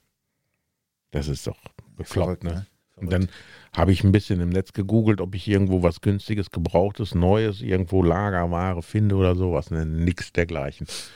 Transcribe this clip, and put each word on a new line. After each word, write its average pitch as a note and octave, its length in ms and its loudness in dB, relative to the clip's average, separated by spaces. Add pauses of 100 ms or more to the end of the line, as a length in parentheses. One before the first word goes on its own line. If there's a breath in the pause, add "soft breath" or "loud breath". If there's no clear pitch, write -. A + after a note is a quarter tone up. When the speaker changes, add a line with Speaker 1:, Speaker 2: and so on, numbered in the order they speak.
(1120)
Speaker 1:
Das D2 160 -4
ist C#2 180 -8
doch - 100 -8 (400)
bekloppt, F2+ 460 -4
Speaker 2:
Verrückt, - 20 -8
Speaker 1:
ne? F2 60 -6
Speaker 2:
ne? F2+ 160 -8 (300)
Speaker 1:
Und F2+ 140 -8
Speaker 2:
Verrückt. F2+ 200 0 (420 loud breath)
Speaker 1:
dann - 80 -4
habe F2+ 120 6
ich F#2 100 2
ein G2 80 6
bisschen G2 300 2
im F2 100 -2
Netz F#2 220 -2
gegoogelt, G#2+ 480 2
ob F#2+ 160 -6
ich F2+ 100 -10
irgendwo F#2+ 380 2
was E2+ 160 0
Günstiges, G2+ 500 -2
Gebrauchtes, F#2 640 0
Neues, G2+ 460 2
irgendwo F#2+ 420 0
Lagerware F2 800 0
finde G#2+ 320 0
oder F#2 220 4
sowas, F2+ 340 -2
ne? D#2+ 160 -4
Nix E2 460 -2
dergleichen. D#2 560 -4 (280 loud breath)